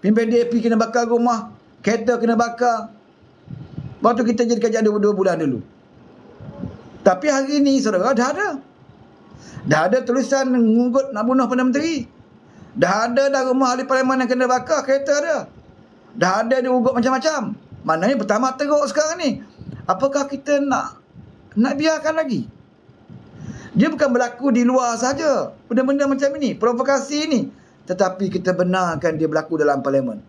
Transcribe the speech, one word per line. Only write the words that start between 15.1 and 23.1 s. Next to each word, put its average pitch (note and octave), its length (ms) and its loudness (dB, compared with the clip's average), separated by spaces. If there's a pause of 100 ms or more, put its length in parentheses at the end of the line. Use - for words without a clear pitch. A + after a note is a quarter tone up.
ada. D4+ 220 -2 (720)
Dah G3+ 340 0
ada B3+ 160 0
dia B3+ 80 -2
ugut B3+ 240 2
macam-macam. C4 640 -2 (300)
Maknanya F3 340 0
bertambah A3 400 0
teruk D4 300 2
sekarang D#4 260 0
ni. E4 140 -2 (580)
Apakah C#4 400 0
kita C#4 320 0
nak, C4+ 400 -4 (560)
nak C4 220 2
biarkan D#4 400 0
lagi? B3 280 -2 (1300)